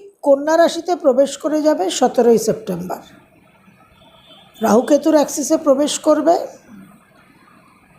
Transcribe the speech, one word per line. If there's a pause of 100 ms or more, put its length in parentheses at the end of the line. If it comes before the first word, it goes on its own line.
(220)
কন্যা
রাশিতে
প্রবেশ
করে
যাবে
সতেরোই
সেপ্টেম্বর, (1600)
রাহুকেতুর
অ্যাক্সিসে
প্রবেশ
করবে, (1600)